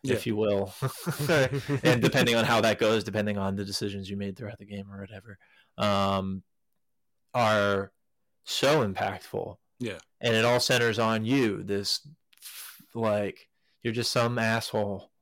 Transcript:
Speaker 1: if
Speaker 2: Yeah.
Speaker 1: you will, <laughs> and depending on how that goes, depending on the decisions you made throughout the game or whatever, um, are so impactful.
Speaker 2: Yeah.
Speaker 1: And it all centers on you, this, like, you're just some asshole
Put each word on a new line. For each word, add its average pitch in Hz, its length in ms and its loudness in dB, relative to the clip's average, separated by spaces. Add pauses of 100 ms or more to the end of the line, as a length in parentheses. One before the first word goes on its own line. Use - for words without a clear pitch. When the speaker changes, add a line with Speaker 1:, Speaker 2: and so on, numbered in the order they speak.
Speaker 1:
if 123 200 0
Speaker 2:
Yeah. 117 60 -4
Speaker 1:
you 107 60 -2
will, 101 360 0 (340)
<laughs> 143 760 0
and 123 180 4
depending 120 360 4
on 113 80 4
how 113 160 4
that 107 180 4
goes, 110 240 4
depending 104 360 -2
on 98 180 -2
the 101 80 -4
decisions 98 440 -6
you 101 80 -6
made 98 200 -6
throughout 104 220 -12
the 101 60 -20
game 101 280 -12
or 98 80 -14
whatever, 98 360 -16 (420)
um, 98 680 2 (880)
are 101 580 2 (520)
so 139 420 2
impactful. 95 680 -6 (220)
Speaker 2:
Yeah. 104 200 -6 (220)
Speaker 1:
And 117 140 2
it 113 100 4
all 120 160 4
centers 120 380 2
on 110 260 2
you, 113 380 2
this, 101 440 -4 (880)
like, 104 540 -2 (340)
you're 117 100 -2
just 117 200 -2
some 120 260 0
asshole 110 720 -2 (120)